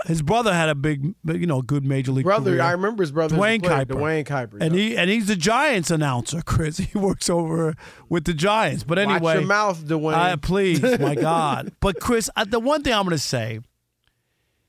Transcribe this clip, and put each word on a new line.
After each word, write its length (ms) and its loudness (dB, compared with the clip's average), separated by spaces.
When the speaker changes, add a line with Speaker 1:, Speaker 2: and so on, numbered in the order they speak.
Speaker 1:
his 160 0
brother 300 2
had 160 2
a 60 0
big, 400 -2
you 220 -2
know, 160 0
good 220 -2
major 280 0
league 120 0
Speaker 2:
Brother, 280 2
Speaker 1:
career. 100 2
Speaker 2:
I 100 2
remember 300 0
his 80 -2
brother 260 0
Speaker 1:
Dwayne 260 2
Speaker 2:
played, 260 0
Speaker 1:
Kuiper. 80 -4
Speaker 2:
Dwayne 280 0
Kuiper, 360 -6
Speaker 1:
And 140 0
Speaker 2:
yeah. 60 4
Speaker 1:
he, 160 0
and 140 2
he's 160 0
the 100 0
Giants 540 2
announcer, 520 -2
Chris. 360 -2
<laughs> 140 -4
He 60 -2
works 320 -2
over 460 0
with 160 -2
the 100 -2
Giants. 500 0
But 140 -2
Speaker 2:
Watch 100 2
Speaker 1:
anyway, 260 2
Speaker 2:
your 120 2
mouth, 380 0
Dwayne. 300 0
Speaker 1:
I, 220 2
please, 460 0
Speaker 2:
<laughs> 180 2
Speaker 1:
my 140 0
God. 680 0
But 200 0
Chris, 360 0
I, 80 0
the 160 -2
one 220 0
thing 100 0
I'm 120 2
gonna 140 0
say 420 -4